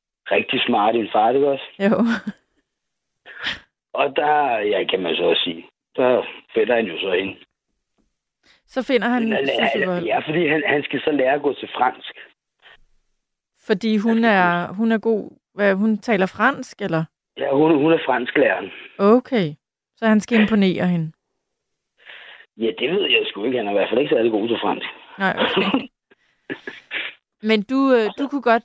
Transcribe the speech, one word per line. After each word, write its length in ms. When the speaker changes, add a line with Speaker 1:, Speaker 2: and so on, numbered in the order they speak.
Speaker 1:
rigtig 360
smart 280
i 40
en 140
fart, 220
ikke 160
også? 140
Speaker 2:
Jo. 180
Speaker 1:
Og 240
der, 420
ja, 320
kan 120
man 140
så 60
også 220
sige, 220
der 260
finder 200
han 120
jo 140
så 200
hende. 160
Speaker 2:
Så 160
finder 160
han 140
Speaker 1:
Men 100
han, 140
Speaker 2:
Susse 320
Speaker 1:
han, 100
Speaker 2:
Wold. 160
Speaker 1:
ja, 140
fordi 300
han, 180
han 160
skal 180
så 120
lære 220
at 80
gå 120
til 220
fransk. 360
Speaker 2:
Fordi 300
hun 160
Speaker 1:
Han 100
skal 120
Speaker 2:
er, 380
hun 200
er 60
god, 320
hvad, 200
hun 240
taler 280
fransk, 560
eller? 220
Speaker 1:
Ja, 160
hun, 260
hun 140
er 140
fransklæreren. 640
Speaker 2:
Okay, 560
så 100
han 140
skal 200
imponere 460
hende. 260
Speaker 1:
Ja, 220
det 120
ved 200
jeg 160
sgu 180
ikke. 140
Han 80
er 40
i 40
hvert 140
fald 120
ikke 140
særlig 180
god 160
til 120
fransk. 260
Speaker 2:
Nej, 200
okay. 500
Speaker 1:
<laughs> 60
Speaker 2:
Men 140
du, 300
øh, 60
du 60
Speaker 1:
Altså 260
Speaker 2:
kunne 120
godt, 220